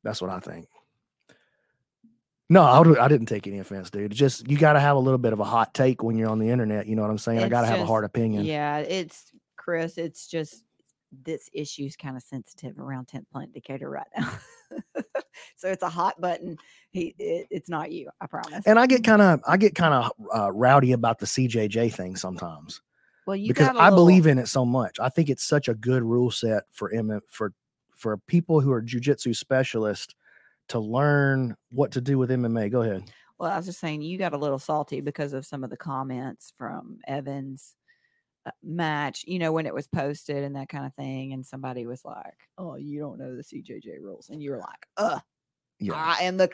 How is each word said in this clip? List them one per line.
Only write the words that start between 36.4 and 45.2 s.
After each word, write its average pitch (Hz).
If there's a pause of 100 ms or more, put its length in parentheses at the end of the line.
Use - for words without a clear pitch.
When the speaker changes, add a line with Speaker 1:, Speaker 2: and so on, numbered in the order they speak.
Speaker 2:
from - (100)
Evans', 139 (720)
uh, - (120)
match, 151
you 180
know, 165
when 160
it -
was 143
posted 143
and 143
that 135
kinda 139
thing, 135
and 131
somebody 127
was 123
like, - (200)
"Oh, 170
you 143
don't 147
know 127
the -
C -
J -
J 76
rules." 95
And 151
you 143
were 127
like, - (100)
"Ugh, 175 (580)